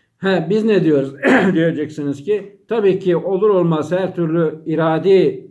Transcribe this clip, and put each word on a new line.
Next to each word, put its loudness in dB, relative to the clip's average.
He, 0
biz 2
ne 2
diyoruz? 0
<clears throat> 2
Diyeceksiniz -4
ki -6
tabii 0
ki 0
olur 0
olmaz 0
her -2
türlü -2
iradi 0